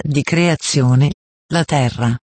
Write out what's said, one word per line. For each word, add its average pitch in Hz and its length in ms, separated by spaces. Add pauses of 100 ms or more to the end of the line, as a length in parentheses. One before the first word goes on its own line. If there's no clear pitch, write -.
di 143 220
creazione, 147 880 (340)
la 165 160
terra. 120 640